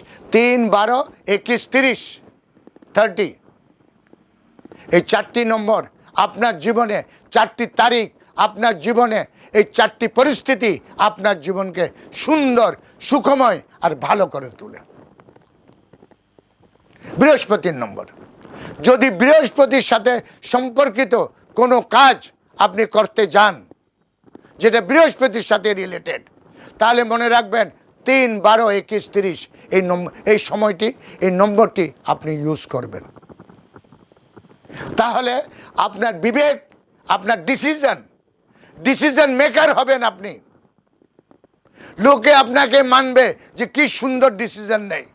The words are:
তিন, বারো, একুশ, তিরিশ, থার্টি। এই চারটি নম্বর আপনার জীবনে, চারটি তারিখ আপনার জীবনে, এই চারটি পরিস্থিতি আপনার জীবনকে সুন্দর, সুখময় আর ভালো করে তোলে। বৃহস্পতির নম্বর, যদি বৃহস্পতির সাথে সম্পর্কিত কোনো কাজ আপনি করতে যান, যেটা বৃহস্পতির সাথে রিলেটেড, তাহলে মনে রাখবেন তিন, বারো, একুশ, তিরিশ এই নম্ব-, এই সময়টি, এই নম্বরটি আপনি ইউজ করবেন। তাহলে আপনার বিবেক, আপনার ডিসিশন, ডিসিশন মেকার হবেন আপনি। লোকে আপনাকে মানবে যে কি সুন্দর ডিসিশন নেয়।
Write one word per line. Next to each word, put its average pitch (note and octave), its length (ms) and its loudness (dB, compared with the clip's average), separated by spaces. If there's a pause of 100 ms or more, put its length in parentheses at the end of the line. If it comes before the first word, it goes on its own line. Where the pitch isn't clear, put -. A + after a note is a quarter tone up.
(340)
তিন, A#3+ 240 2 (180)
বারো, A3 220 0 (280)
একুশ, G3+ 360 -2 (100)
তিরিশ, C4 280 0 (920)
থার্টি। G3 340 -2 (1600)
এই F3 180 4
চারটি G#3+ 340 -2
নম্বর G#3+ 360 -2 (440)
আপনার G#3+ 300 -2 (100)
জীবনে, G#3+ 340 -2 (360)
চারটি E4 300 0 (160)
তারিখ A3+ 260 2 (400)
আপনার G#3+ 340 -2
জীবনে, A3 400 0 (380)
এই G#3 60 4 (120)
চারটি A3 320 0
পরিস্থিতি B3 640 0 (360)
আপনার G3 320 -2
জীবনকে F3+ 440 -6 (400)
সুন্দর, B3 460 0 (380)
সুখময় B3+ 520 2 (240)
আর E3 80 0 (140)
ভালো G3 200 0
করে C3+ 220 -10 (100)
তোলে। - 220 -20 (2500)
বৃহস্পতির G#3 640 2
নম্বর, G2 240 -12 (760)
যদি C4 280 4 (120)
বৃহস্পতির C4+ 600 4
সাথে A#3 300 0 (400)
সম্পর্কিত B3 600 -2 (400)
কোনো B3 220 2 (200)
কাজ C4 200 6 (420)
আপনি G3 240 0 (140)
করতে G#3+ 300 0
যান, G3 280 2 (1040)
যেটা A3 220 2
বৃহস্পতির A#3 680 0
সাথে G#3 240 0
রিলেটেড, F3 480 -12 (560)
তাহলে A#3+ 220 2 (120)
মনে A#3 160 -2
রাখবেন A3+ 380 0 (400)
তিন, C4 220 2 (180)
বারো, A3+ 240 4
একুশ, G3+ 340 -4 (100)
তিরিশ F#3+ 260 -4 (300)
এই F#3 200 2
নম্ব-, F3 220 -4 (200)
এই G#3 60 2
সময়টি, G#3 500 -2 (320)
এই F#3 100 0 (100)
নম্বরটি G#3 460 2 (260)
আপনি D3+ 180 -6 (120)
ইউজ D3+ 200 -4 (120)
করবেন। A#2+ 300 -10 (1900)
তাহলে A#3+ 380 -2 (520)
আপনার G3+ 280 -4 (100)
বিবেক, C4+ 320 0 (520)
আপনার G3 360 -2
ডিসিশন, C4+ 540 -2 (800)
ডিসিশন C#4 520 2 (120)
মেকার D4+ 280 2 (100)
হবেন C4 240 0
আপনি। G3 300 -6 (1700)
লোকে C4 360 4
আপনাকে C4+ 480 2
মানবে B3+ 440 2 (320)
যে A#3+ 60 -2 (100)
কি C#4+ 140 2
সুন্দর C4 420 0
ডিসিশন G#3 520 -6 (100)
নেয়। C#3 220 -10